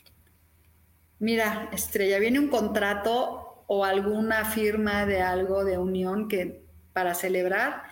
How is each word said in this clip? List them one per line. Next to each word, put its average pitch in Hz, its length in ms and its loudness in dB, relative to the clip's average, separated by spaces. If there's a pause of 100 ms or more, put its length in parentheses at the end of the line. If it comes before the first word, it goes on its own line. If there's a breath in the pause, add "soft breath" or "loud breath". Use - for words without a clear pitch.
(1200)
Mira, 220 520 0
Estrella, 196 480 0
viene 233 180 2
un 285 120 2
contrato 214 1160 -2
o 202 180 2
alguna 214 600 0
firma 214 640 0
de 190 160 2
algo, 190 420 0
de 185 140 0
unión 185 480 -2
que, 185 340 -4 (320)
para 180 220 0
celebrar, 190 680 0 (100)